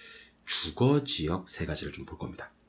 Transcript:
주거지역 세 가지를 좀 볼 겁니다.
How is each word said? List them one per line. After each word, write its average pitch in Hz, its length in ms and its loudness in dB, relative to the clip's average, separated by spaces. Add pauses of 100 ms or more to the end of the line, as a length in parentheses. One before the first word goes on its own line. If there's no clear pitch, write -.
(460)
주거지역 92 1040 2
세 - 180 -4
가지를 76 260 -4
좀 - 140 -10
볼 - 100 -10
겁니다. - 360 -8 (160)